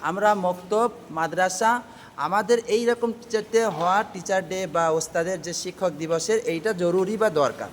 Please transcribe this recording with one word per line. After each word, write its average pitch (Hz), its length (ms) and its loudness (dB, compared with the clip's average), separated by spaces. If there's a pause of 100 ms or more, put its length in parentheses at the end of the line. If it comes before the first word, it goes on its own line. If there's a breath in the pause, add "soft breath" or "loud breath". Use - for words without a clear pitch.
আমরা 196 340 2
মক্তব, 208 560 0 (200)
মাদ্রাসা, 185 720 0 (340 loud breath)
আমাদের 196 500 2
এই 226 200 2
রকম 233 260 0
টিচার 220 300 -4 (100)
ডে 226 120 4
হওয়া, 185 480 2
টিচার 185 360 -2
ডে 185 180 -4
বা 165 240 2
ওস্তাদের 165 520 -2
যে 170 100 -8
শিক্ষক 180 460 -2
দিবসের, 165 400 0
এইটা 165 340 -2
জরুরি 180 440 2
বা 214 140 4
দরকার। 127 420 0